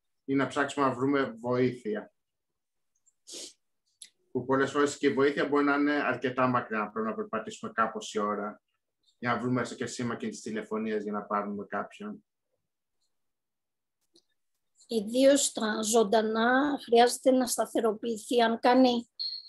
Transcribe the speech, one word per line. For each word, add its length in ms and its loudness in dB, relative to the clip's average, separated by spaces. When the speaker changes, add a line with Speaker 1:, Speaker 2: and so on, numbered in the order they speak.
Speaker 1:
Ή 100 -4
να 120 0
ψάξουμε 400 -2
να 80 0
βρούμε 460 -2
βοήθεια. 720 -2
Που 140 -6
πολλές 260 2
φορές 280 0
και 80 0
η 60 2
βοήθεια 360 0
μπορεί 160 2
να 100 2
είναι 180 2
αρκετά 540 0
μακριά, 320 -2
να 120 -4
πρέπει 180 -4
να 60 -4
περπατήσουμε 600 -8
κάπως 400 -4
η 40 -2
ώρα, 440 -4
για 140 -4
να 60 -2
βρούμε 220 -2
έστω 140 -6
και 120 -8
σήμα 300 -6
κινητής 240 -8
τηλεφωνίας 600 -6
για 100 -8
να 100 -6
πάρουμε 460 -6
κάποιον. 560 -10
Speaker 2:
Ιδίως 640 4
τα 300 -4
ζωντανά 1000 2
χρειάζεται 460 4
να 160 4
σταθεροποιηθεί. 960 -2
Αν 160 2
κάνει 500 4